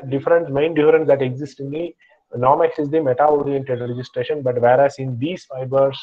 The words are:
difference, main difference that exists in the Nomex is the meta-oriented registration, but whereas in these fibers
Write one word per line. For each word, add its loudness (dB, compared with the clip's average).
difference, 0
main 0
difference 4
that 4
exists -6
in -10
the -8
Nomex 2
is -2
the 0
meta-oriented 0
registration, -8
but -2
whereas 4
in -6
these -6
fibers -2